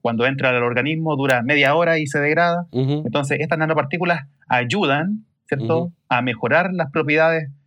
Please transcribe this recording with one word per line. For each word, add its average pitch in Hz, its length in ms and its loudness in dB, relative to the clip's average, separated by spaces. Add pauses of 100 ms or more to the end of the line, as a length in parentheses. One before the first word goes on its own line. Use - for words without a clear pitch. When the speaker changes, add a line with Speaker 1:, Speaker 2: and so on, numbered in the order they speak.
Speaker 1:
cuando 117 260 0
entra 131 220 0
al 120 140 2
organismo 147 540 0
dura 131 240 2
media 139 340 2
hora 165 220 2
y 156 100 -2
se 147 120 -2
degrada. 170 520 0
Speaker 2:
Ujú. 135 340 0
Speaker 1:
Entonces, 139 360 -2
estas 160 160 -2
nanopartículas 160 680 -2 (200)
ayudan, 151 800 0 (220)
¿cierto?, 143 380 -2
Speaker 2:
Ujú. 175 80 -10 (140)
Speaker 1:
a 123 140 0
mejorar 127 520 0
las 151 180 -4
propiedades 156 580 2 (180)